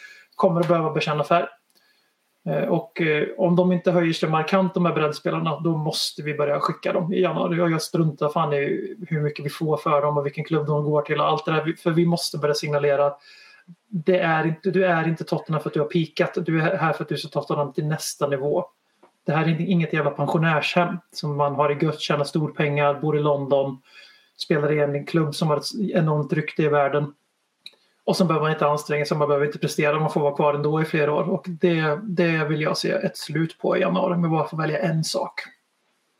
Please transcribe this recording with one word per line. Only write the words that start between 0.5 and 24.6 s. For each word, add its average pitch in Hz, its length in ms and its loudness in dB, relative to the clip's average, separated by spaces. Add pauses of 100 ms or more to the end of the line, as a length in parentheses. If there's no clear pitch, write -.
att 165 80 0
behöva 160 220 2
bekänna 151 340 -2
färg. 175 220 2 (1000)
Eh, 156 200 0
och, - 320 -2
eh, 151 360 0
om 175 200 2
de 180 160 4
inte 180 180 0
höjer 170 220 2
sig 160 160 -2
markant, 170 460 2
de 175 120 2
här 165 80 2
breddspelarna, 156 640 -2
då 165 160 0
måste 156 460 -4
vi 151 120 -6
börja 147 260 0
skicka - 320 -2
dem 175 200 -2
i 185 80 0
januari. 175 400 0
Och 175 100 2
jag 160 120 0
struntar 151 460 0
fan 156 240 0
i 143 440 -2 (120)
hur 156 120 -2
mycket 147 240 -4
vi 147 40 -4
får 156 280 -2
för 147 260 0
dem 147 160 0
och 139 80 0
vilken 151 180 -6
klubb 151 220 -2
de 151 180 0
går 147 180 0
till 147 180 -2
och 151 60 2
allt 170 180 0
det 165 80 -2
där. 151 120 0
Vi, 165 120 -2
för - 140 -2
vi 170 160 4
måste 170 320 0
börja 147 160 2
signalera 143 520 2
att 143 140 -2 (680)
det 180 320 2
är 165 280 2
inte, 165 240 -2
du 185 140 2
är 165 240 2
inte 165 160 -2
Tottenham 156 380 -2
för - 80 -4
att - 40 -8
du 156 60 0
har 147 60 0
pikat. 165 600 0
Du 160 140 2
är 165 160 0
här 156 160 0
för - 100 -6
att - 60 -12
du 151 80 -4
ska 151 120 -8
ta 151 120 -4
Tottenham 143 320 -2
till 156 140 -4
nästa 151 420 -4
nivå. 143 360 -2 (600)
Det 151 60 0
här 156 120 2
är 156 40 2
inte, 165 140 0
inget 170 300 2
jävla 147 180 0
pensionärshem 160 880 0 (140)
som 147 240 -6
man 143 180 0
har 147 180 2
i 143 120 -2
gött, 151 160 -2
tjänar 143 240 0
storpengar, 147 720 0
bor 151 220 -2
i 147 40 2
London, 139 640 0 (540)
spelar 147 360 0